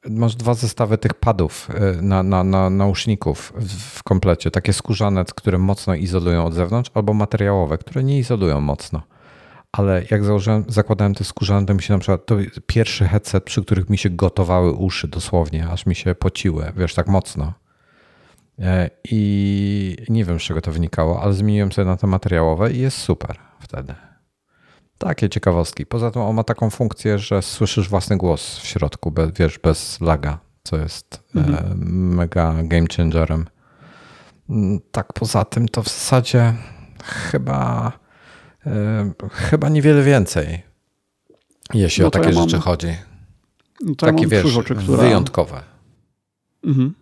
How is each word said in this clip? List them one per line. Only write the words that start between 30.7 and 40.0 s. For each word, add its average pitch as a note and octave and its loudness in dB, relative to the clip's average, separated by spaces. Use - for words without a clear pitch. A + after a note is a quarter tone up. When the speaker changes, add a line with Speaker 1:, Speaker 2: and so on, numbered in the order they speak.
Speaker 1:
jest, - -8
Speaker 2:
Mhm. D3 2
Speaker 1:
e, F#2 -4
mega E2+ 2
game E2 4
changerem. D#2+ 2
Mm, G#2 0
tak - -6
poza A2+ 0
tym A#2 0
to - -2
w - -4
zasadzie A#2+ 2
chyba, C3 -4
e, G#2+ -2
chyba D3+ 0
niewiele D3 6